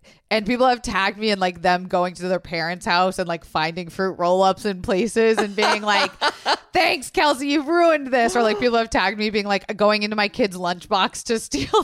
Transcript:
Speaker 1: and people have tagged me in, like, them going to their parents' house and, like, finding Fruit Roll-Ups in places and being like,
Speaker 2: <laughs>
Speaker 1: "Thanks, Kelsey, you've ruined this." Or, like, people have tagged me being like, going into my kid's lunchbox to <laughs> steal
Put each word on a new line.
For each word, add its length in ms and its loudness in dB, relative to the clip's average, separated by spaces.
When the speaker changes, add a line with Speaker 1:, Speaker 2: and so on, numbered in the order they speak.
Speaker 1:
and 160 -2
people 220 2
have 120 2
tagged 380 -2
me 120 -2
in, 100 0
like, 220 -2
them 260 2
going 260 0
to 140 -8
their 120 0
parents' 460 -6
house 320 2
and, 100 -4
like, 160 -6
finding 460 -6
Fruit 220 -4
Roll-Ups 520 2
in 180 -4
places 560 2
and 180 -4
being 260 0
like, 380 0
Speaker 2:
<laughs> 520 -4
Speaker 1:
"Thanks, 380 0
Kelsey, 380 0
you've 180 0
ruined 460 2
this." 240 2
Or, 80 4
like, 160 0
people 180 2
have 120 -2
tagged 280 0
me 120 -2
being 160 -2
like, 300 -2
going 280 2
into 120 -4
my 120 2
kid's 280 -2
lunchbox 680 -2
to 140 -2
<laughs> 20 -8
steal 440 0